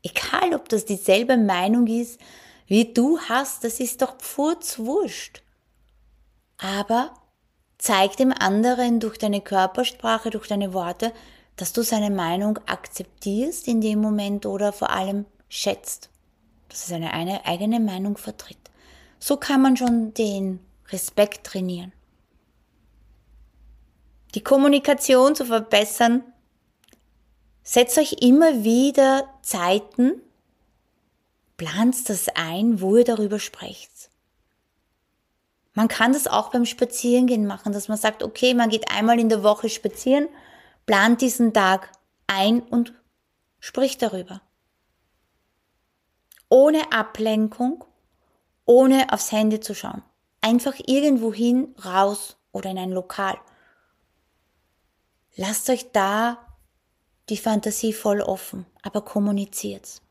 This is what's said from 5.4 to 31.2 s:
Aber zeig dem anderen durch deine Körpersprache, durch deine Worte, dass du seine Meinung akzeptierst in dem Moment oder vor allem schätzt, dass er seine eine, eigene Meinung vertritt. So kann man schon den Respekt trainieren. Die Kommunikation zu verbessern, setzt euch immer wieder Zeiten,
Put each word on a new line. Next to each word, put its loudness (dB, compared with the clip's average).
Aber -2
zeig 2
dem 4
anderen 2
durch -4
deine -2
Körpersprache, -2
durch -10
deine -4
Worte, -4
dass -10
du -2
seine -2
Meinung -2
akzeptierst -6
in 0
dem -2
Moment -2
oder -2
vor -10
allem -6
schätzt, -8
dass -16
er -12
seine -8
eine, -6
eigene -2
Meinung -4
vertritt. -18
So -2
kann 0
man 6
schon 0
den -4
Respekt -2
trainieren. -8
Die -8
Kommunikation 4
zu -6
verbessern, 0
setzt 2
euch 2
immer 6
wieder 4
Zeiten, 0